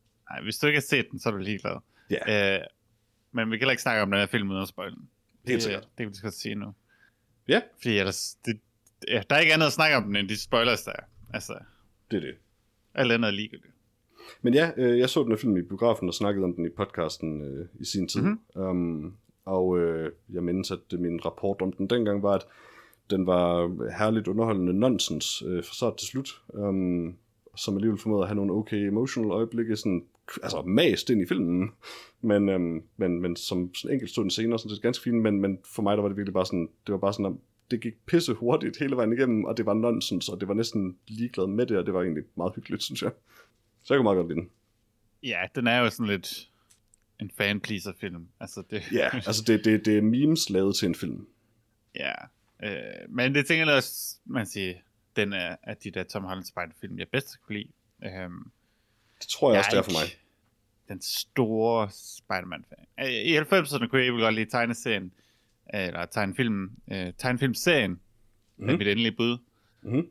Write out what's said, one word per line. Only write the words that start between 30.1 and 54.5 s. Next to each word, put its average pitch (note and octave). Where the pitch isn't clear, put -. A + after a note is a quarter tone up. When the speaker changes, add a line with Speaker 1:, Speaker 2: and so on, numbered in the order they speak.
Speaker 2:
altså -
mast A2
ind A2
i -
filmen. F#2
Men, G2+
øhm, E2+
men, F2+
men F2
som F2+
sådan -
enkeltstående A2+
scener, A#2
sådan G#2+
set G2+
ganske A#2
fine, A#2
men, G#2+
men G2
for -
mig, G2+
der G#2
var G2+
det G2
virkelig G2
bare F#2
sådan, E2+
det G#2
var F#2+
bare G2
sådan, G2+
om F#2
det A#2
gik A2+
pisse E3+
hurtigt B2
hele C3+
vejen A2+
igennem, A#2+
og A2
det A2+
var G#2
nonsens, A2
og F#2
det F#2+
var G2+
næsten G#2
ligeglad G#2+
med G#2+
det, A2
og F2
det F#2+
var F2+
egentlig D#2
meget F2
hyggeligt, -
synes -
jeg. -
Så -
jeg C#3+
kunne B2+
meget G2+
godt F2
lide D#2+
den. F2+
Speaker 1:
Ja, A2
den A#2+
er A#2
jo A#2+
sådan A2+
lidt -
en G#2
fanpleaser-film. G2
Altså, G#2
det G#2
Speaker 2:
Ja, B2+
altså, A2
det, A2
det, A2
det G#2+
er G#2
memes C#3
lavet F#2+
til G#2+
en E2+
film. A#1+
Speaker 1:
Ja, C#2
øh, G#1+
men B2+
det C#3+
tænker D#3+
jeg D3
også, -
man A#2+
siger, F#2+